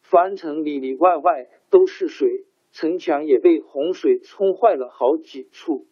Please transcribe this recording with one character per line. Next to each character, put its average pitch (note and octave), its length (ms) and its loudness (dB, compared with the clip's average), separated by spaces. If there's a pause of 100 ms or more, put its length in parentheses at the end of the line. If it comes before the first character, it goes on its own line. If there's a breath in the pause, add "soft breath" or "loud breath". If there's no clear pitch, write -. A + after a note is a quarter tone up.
樊 F#3+ 360 0
城 D#3 280 -8
里 D3 140 -6
里 C3 160 -8
外 E3 240 2
外 C#3+ 300 -2 (200 soft breath)
都 F#3 180 6
是 F3+ 220 -6
水， C3 380 -4 (260)
城 E3+ 260 -6
墙 D#3 280 -4
也 C3+ 120 4
被 E3 220 2
洪 D#3 320 -6
水 C3 280 0
冲 F#3+ 340 -2
坏 G3+ 200 2
了 B2 140 -8
好 C3 280 0
几 - 360 -14
处。 - 400 -8